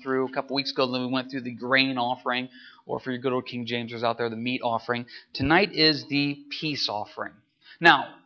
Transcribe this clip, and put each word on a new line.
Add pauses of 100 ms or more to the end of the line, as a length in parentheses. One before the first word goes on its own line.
through
a
couple
weeks
ago.
Then
we
went
through
the
grain
offering, (360)
or
for
your
good
old
King
Jamesers
out
there,
the
meat
offering. (260)
Tonight
is
the
peace
offering. (480)
Now, (140)